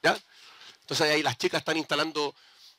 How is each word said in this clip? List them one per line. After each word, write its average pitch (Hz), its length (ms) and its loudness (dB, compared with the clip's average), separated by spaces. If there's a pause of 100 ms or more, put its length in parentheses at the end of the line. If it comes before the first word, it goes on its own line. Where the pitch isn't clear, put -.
¿ya? 196 160 4 (640)
Entonces 151 300 0
ahí 151 120 4
las 143 140 0
chicas 175 220 0
están 156 180 -2
instalando 151 580 -2 (440)